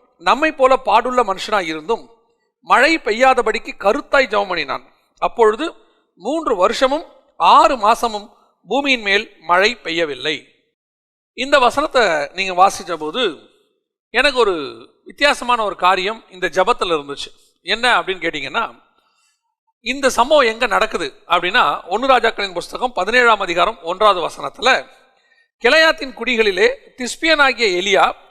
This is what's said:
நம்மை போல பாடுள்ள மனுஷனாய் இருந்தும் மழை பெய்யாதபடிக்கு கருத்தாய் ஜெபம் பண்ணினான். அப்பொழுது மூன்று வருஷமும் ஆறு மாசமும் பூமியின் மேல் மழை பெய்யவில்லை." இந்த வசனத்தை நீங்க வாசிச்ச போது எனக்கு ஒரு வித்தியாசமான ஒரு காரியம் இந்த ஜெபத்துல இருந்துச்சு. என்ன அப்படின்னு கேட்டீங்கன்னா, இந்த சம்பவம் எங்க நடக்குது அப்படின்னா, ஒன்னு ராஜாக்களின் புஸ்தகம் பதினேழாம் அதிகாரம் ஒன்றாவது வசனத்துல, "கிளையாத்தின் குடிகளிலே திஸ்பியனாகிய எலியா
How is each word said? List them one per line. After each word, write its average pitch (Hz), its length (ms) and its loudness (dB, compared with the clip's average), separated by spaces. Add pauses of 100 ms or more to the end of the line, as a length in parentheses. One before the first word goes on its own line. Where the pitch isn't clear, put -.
(180)
நம்மை 247 340 0
போல 262 340 2
பாடுள்ள 240 380 2
மனுஷனாய் 190 420 -4
இருந்தும் 160 440 -8 (520)
மழை 247 360 2
பெய்யாதபடிக்கு 233 840 0
கருத்தாய் 269 480 0
ஜெபம் 202 200 -2
பண்ணினான். 139 460 -6 (240)
அப்பொழுது 220 560 0 (420)
மூன்று 277 400 -4
வருஷமும் 254 580 0 (240)
ஆறு 262 400 4
மாசமும் 220 520 -2 (380)
பூமியின் 262 340 -2
மேல் 202 380 -2
மழை 190 440 0
பெய்யவில்லை." 151 640 -4 (880)
இந்த 269 260 0
வசனத்தை 233 720 0
நீங்க 185 340 0
வாசிச்ச 180 260 -6
போது 156 540 -6 (640)
எனக்கு 254 300 0
ஒரு 139 480 -2 (180)
வித்தியாசமான 240 580 0
ஒரு 190 120 -6
காரியம் 190 540 0
இந்த 180 180 -6
ஜெபத்துல 185 440 0
இருந்துச்சு. 143 680 -8
என்ன 220 380 0
அப்படின்னு 180 220 -6
கேட்டீங்கன்னா, 156 680 -8 (960)
இந்த 262 280 -2
சம்பவம் 269 360 2
எங்க 226 220 -2
நடக்குது 185 600 -4
அப்படின்னா, 175 600 0
ஒன்னு 220 200 -4
ராஜாக்களின் 220 460 0
புஸ்தகம் 214 400 -6
பதினேழாம் 220 460 2
அதிகாரம் 180 420 -2
ஒன்றாவது 185 460 0
வசனத்துல, 151 580 -4 (800)
"கிளையாத்தின் 311 480 2
குடிகளிலே 220 640 0 (220)
திஸ்பியனாகிய 254 720 0
எலியா 185 440 2 (200)